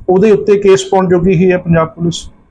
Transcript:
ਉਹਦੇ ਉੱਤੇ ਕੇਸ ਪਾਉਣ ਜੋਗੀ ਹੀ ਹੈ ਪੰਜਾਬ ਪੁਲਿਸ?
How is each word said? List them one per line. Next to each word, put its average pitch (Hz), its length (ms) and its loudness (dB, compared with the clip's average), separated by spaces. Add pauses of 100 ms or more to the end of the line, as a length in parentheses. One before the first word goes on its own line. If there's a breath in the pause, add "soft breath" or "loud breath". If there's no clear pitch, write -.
ਉਹਦੇ 190 220 2
ਉੱਤੇ 202 280 0
ਕੇਸ 190 240 2
ਪਾਉਣ 190 240 -2
ਜੋਗੀ 180 240 0
ਹੀ 180 200 2
ਹੈ 180 60 0
ਪੰਜਾਬ 165 300 -2
ਪੁਲਿਸ? 170 420 -8 (200)